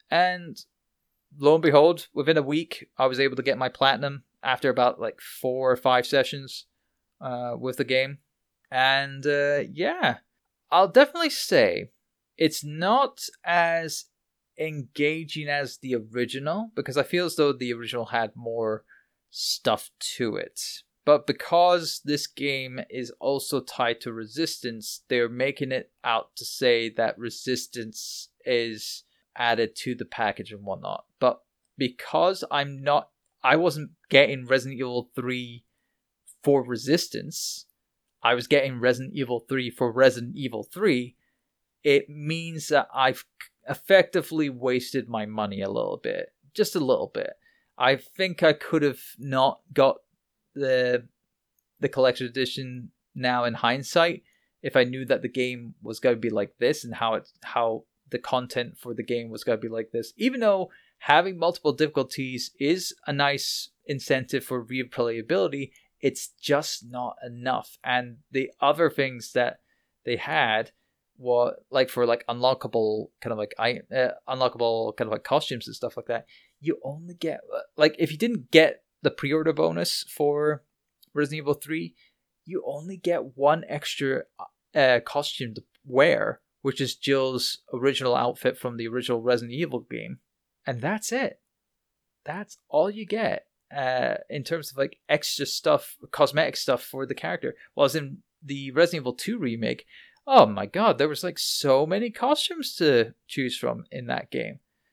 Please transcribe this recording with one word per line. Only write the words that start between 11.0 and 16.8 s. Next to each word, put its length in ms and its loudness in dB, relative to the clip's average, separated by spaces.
say 600 2
it's 260 0
not 560 0
as 640 0
engaging 880 -4
as 280 -4
the 180 -6
original, 800 -4
because 220 -4